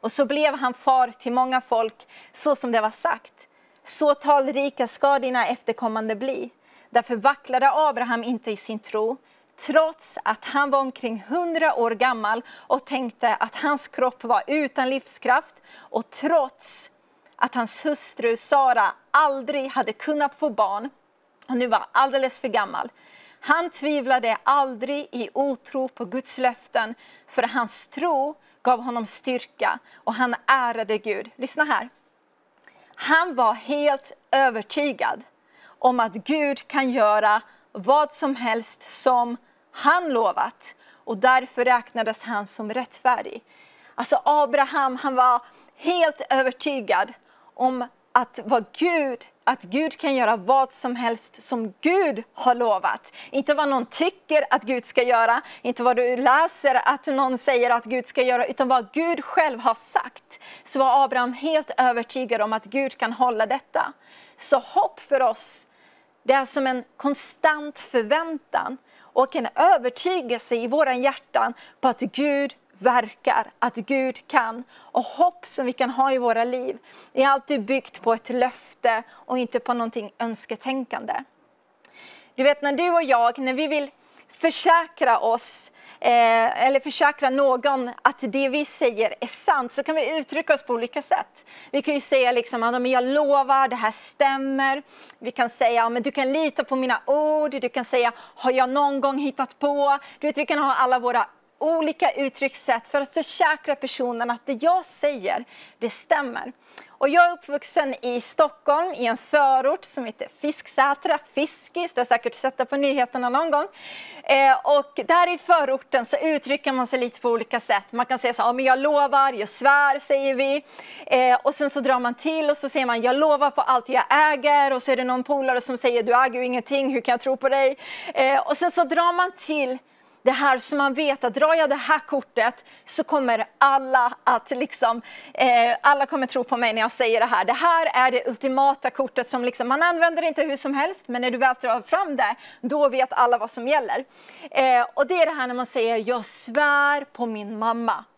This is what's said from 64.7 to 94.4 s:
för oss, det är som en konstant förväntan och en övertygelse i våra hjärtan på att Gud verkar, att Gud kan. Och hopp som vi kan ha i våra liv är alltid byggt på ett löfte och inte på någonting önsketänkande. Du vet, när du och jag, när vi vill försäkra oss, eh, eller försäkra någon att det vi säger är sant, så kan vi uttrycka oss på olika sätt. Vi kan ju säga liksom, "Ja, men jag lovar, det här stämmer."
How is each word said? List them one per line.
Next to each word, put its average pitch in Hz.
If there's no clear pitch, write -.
för 269
oss, -
det 262
är 269
som 269
en 254
konstant 294
förväntan 277
och -
en 240
övertygelse 254
i 233
våra 269
hjärtan 247
på 262
att 240
Gud 277
verkar, 233
att 240
Gud 262
kan. 240
Och -
hopp -
som -
vi 254
kan 247
ha 269
i 262
våra 233
liv 247
är 262
alltid 277
byggt -
på 226
ett -
löfte 240
och -
inte 247
på 247
någonting 226
önsketänkande. 233
Du 262
vet, 285
när 285
du 349
och 339
jag, 240
när 262
vi 302
vill 285
försäkra 240
oss, -
eh, 226
eller 269
försäkra 285
någon 262
att 254
det 269
vi 294
säger 226
är 247
sant, 262
så 277
kan 320
vi 311
uttrycka 294
oss -
på 247
olika 240
sätt. -
Vi 277
kan 302
ju 277
säga 254
liksom, 233
"Ja, 233
men 247
jag 247
lovar, 269
det 247
här 220
stämmer." 269